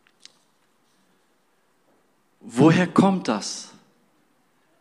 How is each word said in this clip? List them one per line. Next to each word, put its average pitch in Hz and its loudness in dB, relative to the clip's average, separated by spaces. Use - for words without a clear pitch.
Woher 156 2
kommt 185 0
das? - -8